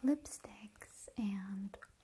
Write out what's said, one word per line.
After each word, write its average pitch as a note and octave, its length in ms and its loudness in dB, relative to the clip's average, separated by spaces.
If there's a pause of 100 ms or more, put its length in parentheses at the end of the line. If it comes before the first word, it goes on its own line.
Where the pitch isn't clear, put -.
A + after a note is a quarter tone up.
lipsticks - 1120 0
and G3 600 0 (260)